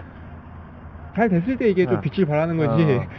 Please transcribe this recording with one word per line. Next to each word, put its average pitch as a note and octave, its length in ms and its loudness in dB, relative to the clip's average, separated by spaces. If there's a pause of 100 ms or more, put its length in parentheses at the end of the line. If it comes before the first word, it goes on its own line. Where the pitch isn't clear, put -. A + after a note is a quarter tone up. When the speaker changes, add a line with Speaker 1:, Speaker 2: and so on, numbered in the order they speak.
(1160)
Speaker 1:
잘 A3+ 140 4
됐을 F#3 280 2
때 A3+ 140 4
이게 F3+ 160 4
좀 - 80 0
Speaker 2:
응. - 60 0
Speaker 1:
빛을 F3+ 260 0
발하는 D#3 320 0
거지. D#3 240 4
Speaker 2:
어, B2 240 2 (120)